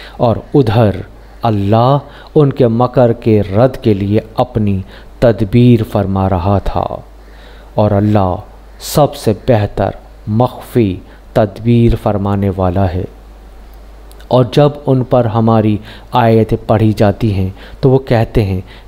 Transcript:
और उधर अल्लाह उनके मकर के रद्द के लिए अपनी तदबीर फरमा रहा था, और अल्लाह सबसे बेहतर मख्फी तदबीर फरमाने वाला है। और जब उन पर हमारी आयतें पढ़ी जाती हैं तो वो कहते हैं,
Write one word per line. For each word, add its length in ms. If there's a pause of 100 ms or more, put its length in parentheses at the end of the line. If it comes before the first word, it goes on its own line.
(200)
और 220 (120)
उधर 480 (420)
अल्लाह 920
उनके 320
मकर 480
के 300
रद्द 300
के 160
लिए 280 (160)
अपनी 460 (380)
तदबीर 640
फरमा 440
रहा 320
था, 440 (720)
और 180
अल्लाह 420 (480)
सबसे 480 (140)
बेहतर 520 (320)
मख्फी 580 (480)
तदबीर 600
फरमाने 560
वाला 340
है। 200 (1200)
और 280
जब 340
उन 160
पर 240
हमारी 500 (380)
आयतें 400 (100)
पढ़ी 280
जाती 360
हैं 240 (280)
तो 80
वो 80 (100)
कहते 340
हैं, 200 (260)